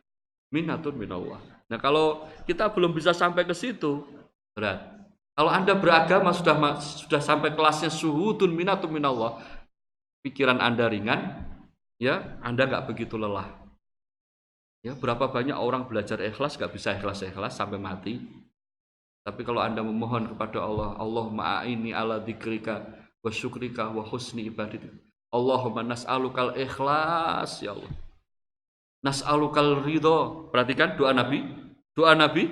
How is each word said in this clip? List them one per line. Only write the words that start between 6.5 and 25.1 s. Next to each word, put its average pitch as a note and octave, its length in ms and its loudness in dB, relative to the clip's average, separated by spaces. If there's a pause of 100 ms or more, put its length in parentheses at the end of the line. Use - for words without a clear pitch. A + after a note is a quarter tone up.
ma-, D3+ 240 2
sudah - 400 -2
sampai D3 380 2
kelasnya D#3 340 4
suhudun E3 640 2
minnatun F3+ 380 0
minallah, C3 500 0 (800)
pikiran B2+ 400 2
Anda A#2 240 4
ringan, A2+ 560 -2 (560)
ya, D3+ 400 -2
Anda B2 320 2
nggak - 160 -2
begitu A2+ 320 -6
lelah. G2+ 440 -6 (1200)
Ya, A#2+ 160 -8
berapa B2+ 320 0
banyak B2+ 240 0
orang A#2+ 320 -2
belajar G#2+ 320 -2
ikhlas A2 400 -4
nggak F2+ 160 -4
bisa G2 240 -4
ikhlas-ikhlas G2 560 -6
sampai G2+ 240 -4
mati. G2 400 -8 (1040)
Tapi G#2+ 240 -10
kalau A#2 160 0
Anda A2 160 -2
memohon A2 560 -2
kepada A2 240 -6
Allah, G#2 400 -4
"Allahumma G#2+ 640 -4
a'inni A2+ 320 -4
ala A2 240 -2
dzikrika A2 640 -6 (400)
wa A2 80 -2
syukrika A#2+ 560 -6
wa A2 160 -4
husni A#2 480 -8
ibadatik. G#2+ 400 -8 (400)